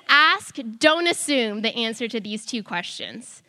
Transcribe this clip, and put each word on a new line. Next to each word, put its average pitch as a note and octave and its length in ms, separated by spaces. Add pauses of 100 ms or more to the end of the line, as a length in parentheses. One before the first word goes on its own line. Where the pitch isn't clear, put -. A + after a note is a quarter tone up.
ask, D#4 520 (180)
don't E4 300
assume A3+ 560
the A3+ 120
answer A3+ 320
to A3+ 120
these G#3+ 260
two A#3 160
questions. - 880